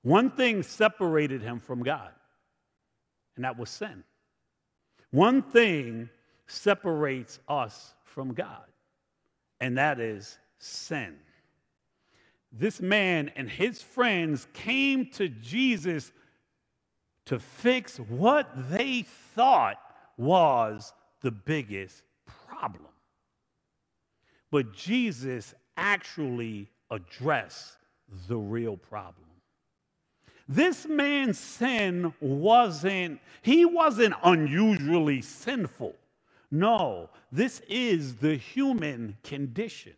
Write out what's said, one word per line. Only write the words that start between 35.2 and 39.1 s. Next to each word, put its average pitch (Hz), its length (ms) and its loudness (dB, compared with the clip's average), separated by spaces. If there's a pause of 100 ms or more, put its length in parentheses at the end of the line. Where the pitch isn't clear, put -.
sinful. 185 720 -6 (560)
No, 151 580 2 (220)
this 202 380 -2
is 180 480 0
the 151 180 2
human 147 880 -4